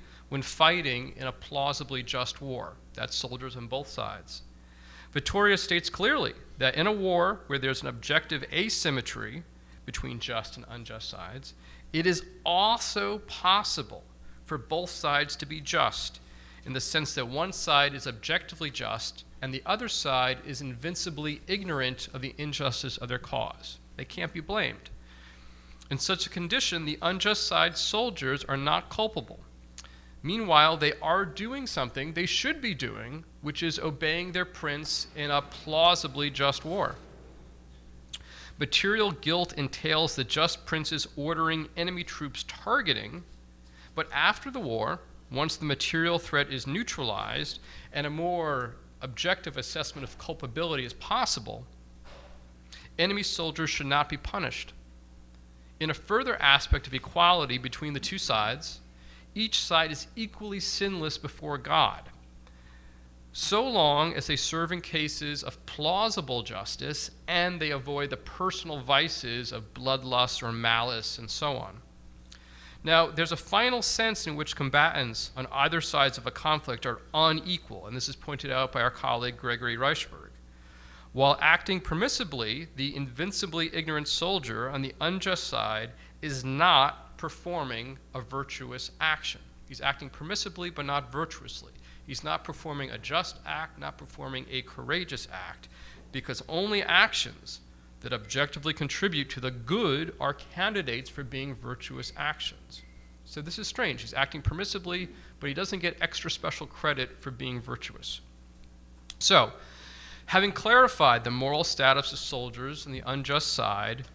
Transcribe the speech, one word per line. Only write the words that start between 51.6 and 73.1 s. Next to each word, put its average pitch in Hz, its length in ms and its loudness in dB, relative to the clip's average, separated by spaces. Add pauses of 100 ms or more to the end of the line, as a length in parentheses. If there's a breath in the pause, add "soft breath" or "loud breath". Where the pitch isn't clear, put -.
enemy 196 240 2
soldiers 160 480 -2
should 143 180 -2
not 143 200 4
be 151 80 -4
punished. - 560 -6 (1080 soft breath)
In 160 100 0
a 151 40 2
further 247 480 0
aspect 139 460 6
of 127 60 -8
equality 160 640 6
between 127 340 -6
the 139 80 -4
two - 180 -4
sides, 113 640 0 (560 loud breath)
each 214 240 0
side 160 320 4
is 143 240 -6
equally 208 440 -6
sinless 175 580 -2
before 147 400 -6
God, 127 460 4 (1300 loud breath)
so 226 340 2
long 160 460 6
as 147 140 -4
they 151 80 2
serve 165 360 0
in 175 80 -4
cases 151 640 -4
of - 220 -10
plausible 156 800 0
justice 113 680 -6 (160)
and 180 320 0
they 156 120 0
avoid 143 400 -2
the 127 60 -6
personal 170 640 -4
vices 127 720 2
of 107 220 -10
bloodlust 127 680 2
or 117 100 -2
malice 117 640 2
and 113 120 -10
so 143 280 0
on. 95 240 -10 (1040 loud breath)
Now, 165 220 8
there's 160 240 0